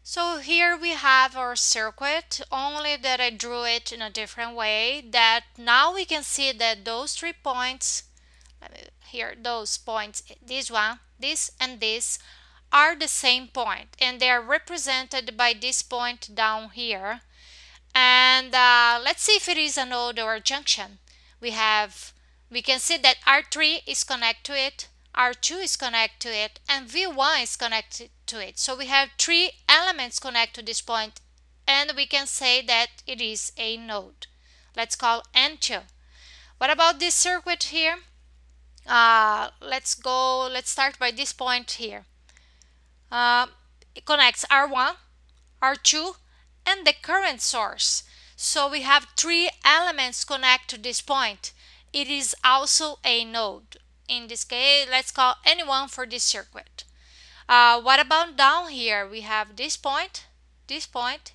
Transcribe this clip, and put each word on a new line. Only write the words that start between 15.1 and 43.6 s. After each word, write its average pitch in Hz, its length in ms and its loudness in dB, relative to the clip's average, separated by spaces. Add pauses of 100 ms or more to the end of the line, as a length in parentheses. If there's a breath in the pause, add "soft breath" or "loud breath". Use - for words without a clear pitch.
by 240 240 0
this 247 220 -4
point 240 520 -8
down 220 360 -2
here. 220 520 -8 (720 soft breath)
And, 254 600 4
uh, 240 480 6
let's 302 200 -2
see 427 100 2
if 381 160 0
it 339 80 0
is 302 180 -2
a 269 100 -2
node 240 340 -6
or 220 160 -4
a 220 40 -12
junction. 208 600 -4 (420 soft breath)
We 233 80 -8
have, 214 640 0 (380)
we 233 100 -6
can 262 160 0
see 330 200 0
that 254 280 4
R 277 160 6 (100)
three 311 360 0
is 277 160 -4
connected 233 400 -4
to 277 240 -4
it, - 200 -12 (280)
R 247 180 2
two - 220 -4
is 370 220 -4
connected 233 420 -2
to 240 100 -8
it, 214 300 -8 (100)
and 269 180 -2
V 349 200 -4
one 277 340 0
is 226 140 -6
connected 226 540 -6 (180)
to 214 180 -10
it. 190 140 -14
So 262 160 -4
we 262 120 -10
have 277 300 2
three 339 340 2 (180)
elements 311 500 2
connect 233 360 -2
to 233 60 -14
this 226 200 -8
point, 220 400 -6 (460)
and 285 280 2
we 277 100 -2
can 277 220 -2
say 254 380 0
that 233 220 0 (200)
it 247 140 -10
is 220 360 -8
a 226 200 -8
node. 214 500 -12 (480 soft breath)
Let's 233 200 -6
call 233 280 0 (100)
N 285 260 2
two. 208 200 -4 (800 soft breath)
What 262 120 0
about 330 300 2
this 349 160 0
circuit 349 480 -2
here? 320 360 -2 (840)
Uh, 220 640 4 (120)
let's - 340 -6
go, 254 560 -2
let's 254 200 -8
start 277 280 0
by 240 120 0
this 269 200 -6
point 247 400 -4
here. 208 340 -12 (1040 soft breath)
Uh, 240 360 4 (480)